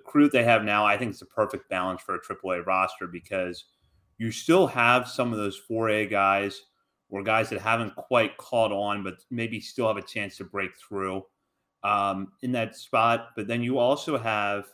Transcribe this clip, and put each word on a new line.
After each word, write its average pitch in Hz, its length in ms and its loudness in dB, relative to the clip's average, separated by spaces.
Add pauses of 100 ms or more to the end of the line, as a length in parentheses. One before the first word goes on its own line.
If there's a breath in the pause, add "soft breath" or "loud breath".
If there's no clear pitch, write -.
crew 147 200 6
that 143 80 4
they 120 120 4
have 113 180 6
now, 104 220 2
I 104 140 4
think 110 140 -4
it's - 100 -14
a - 40 -20
perfect - 440 -4
balance 92 320 -2
for 95 120 -6
a 85 60 -6
triple 92 320 -6
A 87 80 -2
roster 92 460 -2
because 87 580 -6 (540)
you 113 120 -4
still 165 360 2
have 123 420 2
some 120 240 -2
of 107 60 -4
those 101 180 -4
four 113 320 -2
A 107 160 2
guys 98 560 0 (480)
or 98 140 -8
guys 110 260 0
that 98 140 -6
haven't 113 340 -2
quite 113 400 0
caught 110 360 0
on, 101 300 -2
but 95 120 -8 (160)
maybe 117 280 -6
still 113 300 -4
have 104 80 0
a 98 60 -10
chance 101 340 -8
to 98 80 -12
break 95 320 -6
through, 95 460 -6 (600)
um, 98 500 -2 (100)
in 123 100 -2
that 113 240 -4
spot. 117 600 0
But 107 100 -6
then 120 160 -2
you 123 160 0
also 135 400 2
have 104 560 -2